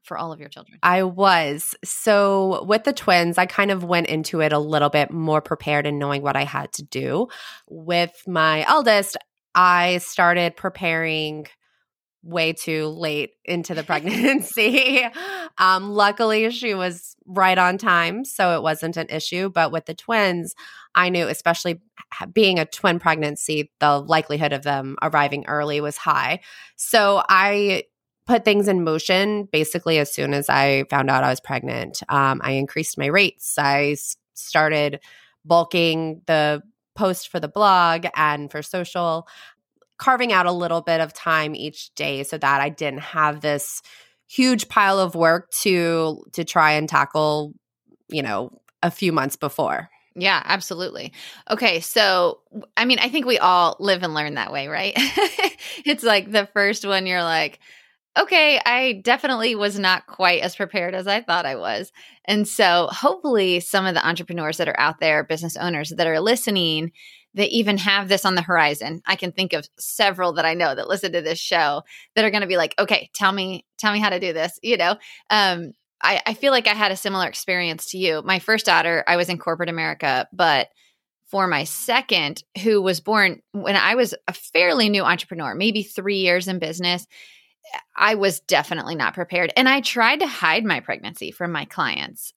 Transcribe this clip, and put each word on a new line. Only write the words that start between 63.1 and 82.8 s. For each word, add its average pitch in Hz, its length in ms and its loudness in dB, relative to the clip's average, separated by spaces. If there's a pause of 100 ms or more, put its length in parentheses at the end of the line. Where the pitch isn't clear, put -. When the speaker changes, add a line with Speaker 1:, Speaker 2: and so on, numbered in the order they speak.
Speaker 1:
some 190 260 -2
of 180 80 0
the - 120 0
entrepreneurs 170 520 -4
that 165 100 -2
are - 100 -2
out 156 220 0
there, 151 240 2
business 165 320 -6
owners 160 340 -6
that 156 160 0
are 160 140 0
listening, 180 720 0 (420)
that 196 160 0
even 208 280 0
have 196 300 0
this 190 160 0
on 185 100 2
the 175 80 0
horizon. 160 640 0
I 190 100 0
can 180 160 -8
think 190 200 -4
of 151 160 -4 (100)
several 185 560 0
that 165 100 0
I 160 100 2
know 165 200 0
that - 140 -6
listen 190 240 -2
to 175 100 -2
this 160 160 -4
show 156 440 0 (320)
that 220 100 2
are 214 60 2
gonna 202 160 -2
be 185 100 0
like, - 220 0
"Okay, 196 360 0
tell 196 180 0
me, 190 320 -6 (140)
tell 214 140 0
me 208 80 0
how 208 100 2
to 180 100 -2
do 180 120 -4
this," 160 300 -4
you 226 140 0
know? 175 200 2 (340)
Um, 180 420 2 (300)
I, - 240 2
I 240 80 -2
feel 277 180 2
like 240 160 2
I 208 60 4
had 208 180 0
a 190 40 -8
similar 190 300 -2
experience 175 640 -4
to 185 80 -10
you. 160 240 -2
My 185 160 0
first 214 280 -2
daughter, 165 400 2
I 175 100 4
was 175 120 0
in 175 100 -4
corporate 165 300 -4
America, 156 640 -2
but 160 360 2 (580)
for 196 200 0
my 151 180 0
second, 190 800 -2 (200)
who 214 180 4